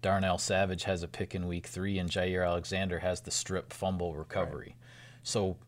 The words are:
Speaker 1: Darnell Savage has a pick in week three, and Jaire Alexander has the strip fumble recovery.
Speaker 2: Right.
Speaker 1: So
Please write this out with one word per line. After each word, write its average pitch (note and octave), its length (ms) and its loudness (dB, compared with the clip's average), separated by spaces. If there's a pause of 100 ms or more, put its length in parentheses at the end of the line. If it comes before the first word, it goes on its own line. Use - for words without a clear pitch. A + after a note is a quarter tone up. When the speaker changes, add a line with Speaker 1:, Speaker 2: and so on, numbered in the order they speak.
Speaker 1:
Darnell F#2+ 360 4
Savage F#2 460 2
has F#2 180 0
a E2+ 60 -4
pick - 260 -6
in F2+ 140 -2
week F2 180 -4
three, F#2+ 320 -2
and F2 120 0
Jaire F#2 360 2
Alexander F2+ 540 0
has F2+ 220 0
the - 100 -8
strip - 400 -2
fumble F2 440 -2
recovery. D#2 600 -4
Speaker 2:
Right. - 480 -20
Speaker 1:
So F#2+ 320 2 (120)